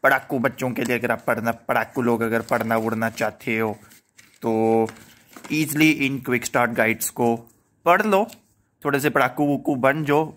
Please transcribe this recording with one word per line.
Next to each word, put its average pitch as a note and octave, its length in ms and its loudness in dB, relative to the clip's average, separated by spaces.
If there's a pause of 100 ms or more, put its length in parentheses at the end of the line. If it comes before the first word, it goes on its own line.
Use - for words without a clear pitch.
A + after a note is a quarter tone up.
पढ़ाकू C3+ 340 2
बच्चों B2+ 320 -2
के A#2+ 140 -4
लिए, A#2+ 140 0
अगर A#2 140 -2
आप A2 140 -6
पढ़ना, A#2 260 -2
पढ़ाकू A#2 500 -4
लोग A#2 200 2
अगर A2+ 200 0
पढ़ना A2+ 360 0
वढ़ना A2+ 320 -2
चाहते A2 480 -4
हो A2 140 -2 (680)
तो A2+ 460 2 (640)
easily D3+ 380 2 (160)
इन C3+ 140 -4
quick B2 240 -2
start B2 280 0
guides A2+ 380 0
को A#2 240 0 (520)
पढ़ F3+ 160 4
लो, G#3 240 2 (580)
थोड़े C#3 160 2
से C#3+ 100 0
पढ़ाकू C3 360 2
वुकू C#3+ 300 -2
बन C3+ 280 2
जो। D3 180 2 (140)